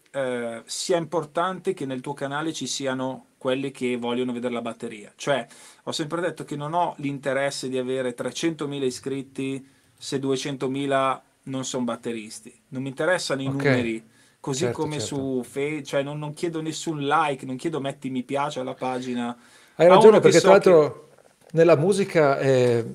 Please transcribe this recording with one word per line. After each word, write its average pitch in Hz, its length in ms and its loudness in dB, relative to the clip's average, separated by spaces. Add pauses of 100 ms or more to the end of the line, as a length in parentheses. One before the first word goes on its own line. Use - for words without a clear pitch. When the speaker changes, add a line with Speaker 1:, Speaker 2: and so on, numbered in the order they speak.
(100)
Speaker 1:
eh, 120 560 -4
sia - 320 -2
importante 170 760 -4
che 147 140 -8
nel 131 160 -6
tuo 147 100 -8
canale 143 400 -6
ci 143 140 -8
siano 131 600 -6 (100)
quelli 135 320 -2
che 123 260 -4
vogliono 120 360 -2
vedere 120 200 -4
la 117 80 -4
batteria. 110 560 -10
Cioè, 135 300 -2 (380)
ho - 80 -8
sempre 165 280 -6
detto 160 240 -6
che 147 120 -8
non 147 180 -6
ho 170 240 0
l'interesse 139 720 -4
di 127 80 -4
avere 127 340 -2
trecentomila 143 720 -4
iscritti 135 840 -6 (300)
se - 220 -6
duecentomila 135 1040 -2 (220)
non 131 200 -8
son 127 200 -4
batteristi. 117 680 -8 (140)
Non 131 140 -10
mi 139 80 -8
interessano 160 500 -2
i 135 80 -4
Speaker 2:
Ok. 139 160 -2
Speaker 1:
numeri, 120 420 0 (340)
così 131 280 -2
Speaker 2:
Certo, - 20 0
Speaker 1:
come 151 300 -4
Speaker 2:
certo. - 0 -
Speaker 1:
su 135 420 -4
Fe-, 143 400 -6
cioè 139 200 -4
non, 143 160 -8
non 151 160 -8
chiedo 165 260 -6
nessun 156 460 -6
like, 147 400 0
non 131 100 -6
chiedo 156 240 -4
metti 139 300 -8
mi 127 140 -4
piace 139 360 -4
alla 127 140 -8
pagina. 127 600 -6 (400)
Speaker 2:
Hai 160 120 6
Speaker 1:
A 185 120 10
Speaker 2:
ragione, 214 200 10
Speaker 1:
uno - 20 6
che - 100 8
Speaker 2:
perché 165 100 8
Speaker 1:
so 185 100 8
Speaker 2:
tra - 80 12
Speaker 1:
che 185 160 8
Speaker 2:
l'altro 147 320 4 (460)
nella 165 240 6
musica, 175 640 2
eh, 123 440 4 (100)